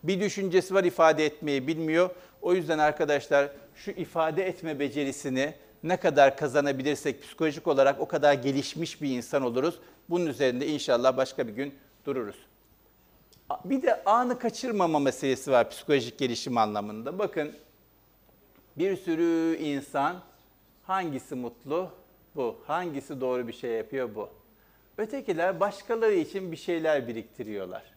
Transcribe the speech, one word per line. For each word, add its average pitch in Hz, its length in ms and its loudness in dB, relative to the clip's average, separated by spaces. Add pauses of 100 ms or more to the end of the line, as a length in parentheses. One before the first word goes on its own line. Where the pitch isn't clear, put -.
Bir 180 180 0
düşüncesi 190 540 0
var, 190 100 4
ifade 160 420 4
etmeyi 143 400 -2
bilmiyor. 160 440 2 (320)
O 175 120 2
yüzden 160 240 0
arkadaşlar 147 720 2 (240)
şu - 160 -12
ifade 160 560 -2
etme 165 340 -6
becerisini 139 760 -2 (280)
ne 175 140 0
kadar 143 400 6
kazanabilirsek 139 840 0
psikolojik 160 440 -4
olarak 139 340 4
o - 80 -4
kadar 147 260 6
gelişmiş 139 680 -4
bir 131 140 -2
insan 135 260 -2
oluruz. 131 360 -2 (320)
Bunun 170 160 0
üzerinde 131 400 0
inşallah 131 500 2
başka 131 320 -2
bir 107 40 -12
gün 139 220 -6 (320)
dururuz. 123 300 -4 (1300)
Bir 262 180 -2
de 240 220 2
anı 247 340 2
kaçırmama 208 600 0
meselesi 135 520 0
var 120 200 6
psikolojik 131 480 -2
gelişim 120 400 -2
anlamında. 107 600 -2
Bakın 165 340 -4 (1300)
bir 185 180 0
sürü 165 600 0
insan 147 640 -4 (640)
hangisi 165 520 -4
mutlu? 135 560 -6 (460)
Bu. 123 200 -4 (100)
Hangisi 151 540 -6
doğru 127 280 -2
bir 113 40 -10
şey 120 180 -8
yapıyor? 113 440 -4
Bu. 104 140 -8 (680)
Ötekiler 190 640 -2
başkaları 220 540 0
için 175 380 -2
bir 143 40 -8
şeyler 156 520 0
biriktiriyorlar. 104 720 -10 (140)